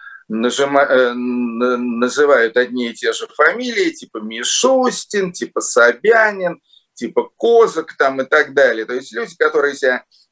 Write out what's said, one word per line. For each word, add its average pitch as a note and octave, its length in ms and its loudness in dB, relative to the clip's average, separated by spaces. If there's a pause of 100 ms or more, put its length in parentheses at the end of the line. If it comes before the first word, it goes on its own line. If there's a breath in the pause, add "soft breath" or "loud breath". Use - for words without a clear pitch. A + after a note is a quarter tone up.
(300 loud breath)
нажима-, C#3 560 0
э, B2+ 260 2
н-, B2 640 -2
называют B2 800 0
одни B2 320 -2
и A2+ 40 -12
те A2+ 200 -4
же F#2 140 -10
фамилии, G3 640 -2
типа - 260 -16
Мишустин, F#3 1120 -2
типа - 300 -8
Собянин, F#3+ 1000 2 (400 soft breath)
типа A#2+ 340 -4
Козак A3+ 600 2
там C3+ 240 0
и C3 40 -2
так C#3+ 280 0
далее. A#2+ 320 2
То B2 80 -8
есть C3 180 -8
люди, A2+ 240 -8
которые D3 380 0
себя B2+ 320 -2 (260 soft breath)